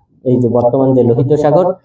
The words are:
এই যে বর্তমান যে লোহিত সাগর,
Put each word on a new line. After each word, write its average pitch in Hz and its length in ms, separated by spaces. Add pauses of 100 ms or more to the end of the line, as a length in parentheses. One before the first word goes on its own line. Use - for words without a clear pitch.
(240)
এই 127 140
যে 120 120
বর্তমান 123 440
যে 127 100
লোহিত 123 300
সাগর, 151 400 (120)